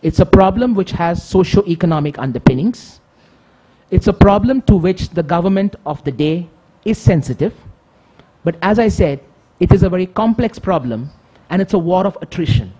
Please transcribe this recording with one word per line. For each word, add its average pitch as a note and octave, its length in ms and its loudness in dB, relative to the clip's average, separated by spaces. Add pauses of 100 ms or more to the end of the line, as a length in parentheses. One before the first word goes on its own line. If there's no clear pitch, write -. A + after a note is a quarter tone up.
It's D#3+ 160 -2
a C4+ 60 6
problem G#3 500 4
which F#3+ 160 -2
has E3+ 360 -4
socio-economic E3 920 0
underpinnings. C3+ 800 -2 (880)
It's F3+ 180 2
a G3+ 60 2
problem G#3 500 2
to A3 120 4
which F#3 340 -2
the E3 140 -4
government F#3+ 520 -2 (100)
of D3 180 -8
the C#3 80 -4
day D#3 380 -4 (360)
is A3 120 -2
sensitive. D#3+ 560 0 (920)
But E3 180 -4
as G#3 180 2
I A3 100 2
said, C#3+ 320 -2 (380)
it F3 120 4
is G3 120 6
a F#3+ 60 2
very F#3 160 -2
complex A3 540 -2
problem, B2+ 500 -4 (400)
and F#3 120 0
it's - 120 -4
a G3 60 2
war F3+ 260 0
of G3 160 -4
attrition. A#2+ 580 -2